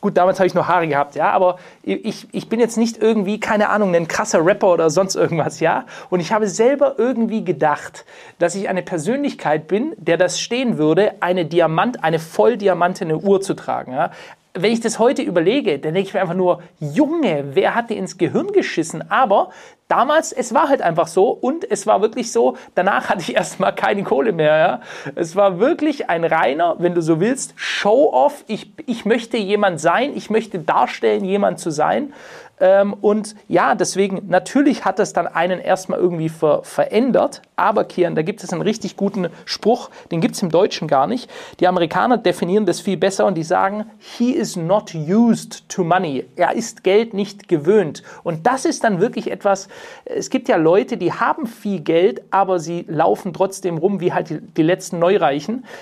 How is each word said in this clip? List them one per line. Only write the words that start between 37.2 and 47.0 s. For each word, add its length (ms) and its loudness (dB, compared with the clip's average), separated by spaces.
Aber 300 0
Kian, 300 -2
da 80 0
gibt 200 -6
es 80 -10
einen 120 -4
richtig 340 -4
guten 320 -2
Spruch, 460 -2
den 120 -2
gibt's 180 -2
im 100 -2
Deutschen 380 0
gar 180 2
nicht. 240 -6
Die 80 4
Amerikaner 480 2
definieren 480 0
das 160 -2
viel 160 -2
besser 300 0
und 80 0
die 80 -4
sagen, 420 0
„He 320 -4
is 260 -2
not 380 -2
used 720 0
to 160 -2
money.“ 400 0
Er 180 2
ist 280 -8
Geld 300 2